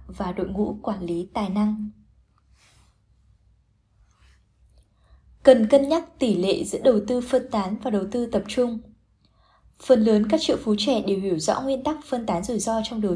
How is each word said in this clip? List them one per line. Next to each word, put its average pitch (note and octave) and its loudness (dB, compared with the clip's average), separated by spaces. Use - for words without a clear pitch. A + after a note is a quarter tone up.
và F#3 -6
đội F3+ -6
ngũ F#3+ -4
quản F#3+ -6
lý E3+ -6
tài G3+ -4
năng. G#3+ -2
Cần A#3 8
cân C#4 4
nhắc D#4+ -4
tỷ A3+ 0
lệ F#3 0
giữa - -6
đầu A#3 4
tư B3 -2
phân B3+ -2
tán G3+ -2
và B3+ 4
đầu G3 4
tư A#3+ -2
tập A3+ -2
trung. A#3+ -2
Phần A#3 6
lớn G#3+ 4
các D#4 2
triệu - 0
phú G#3+ -2
trẻ C4 0
đều G3 0
hiểu F#3 -2
rõ - -2
nguyên C4+ -2
tắc D4+ -4
phân A#3+ -6
tán F#3 -2
rủi A3+ -4
ro A3 -2
trong A3 -6
đầu G3+ 0